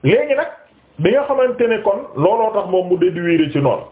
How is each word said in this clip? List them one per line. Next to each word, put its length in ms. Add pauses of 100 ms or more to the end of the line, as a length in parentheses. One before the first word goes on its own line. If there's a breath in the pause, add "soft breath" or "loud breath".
Léegi 340
nag, 120 (500)
bi 120
nga 180
xamante 400
ne 140
kon 180 (160)
looloo 380
tax 160
moom 180
mu 80
déduire 560
ci 60
noonu. 340